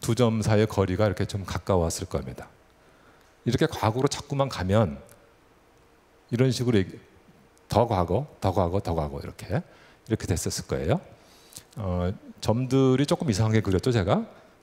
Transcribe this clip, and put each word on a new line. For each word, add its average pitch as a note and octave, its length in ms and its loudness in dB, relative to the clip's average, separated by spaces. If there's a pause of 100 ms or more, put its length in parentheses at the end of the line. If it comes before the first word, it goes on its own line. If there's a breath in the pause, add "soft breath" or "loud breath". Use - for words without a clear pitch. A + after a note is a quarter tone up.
두 A#2 140 0
점 A2+ 260 2
사이의 G#2+ 260 4
거리가 F#2+ 380 0
이렇게 G2+ 200 0
좀 G2 200 -8
가까웠을 F2 640 0
겁니다. - 420 -8 (960 soft breath)
이렇게 A#2+ 200 2
과거로 B2 440 0
자꾸만 C#3 400 -4
가면 F#2 520 0 (1300)
이런 B2+ 200 2
식으로 A#2 260 2
얘기-, - 220 0 (680)
더 A2 180 4
과거, F#2+ 400 0 (140)
더 F#2+ 100 0
과거, F#2 300 0
더 E2+ 120 -4
과거 D2 280 -4
이렇게, - 400 -6 (480 loud breath)
이렇게 - 180 -2
됐었을 - 400 -4
거예요. D#2+ 320 0 (760 loud breath)
어, F2+ 360 -2 (280)
점들이 C3 640 2
조금 E3 240 -2
이상하게 A2 320 2
그렸죠, F#2+ 300 0
제가. A#2 340 0 (380 loud breath)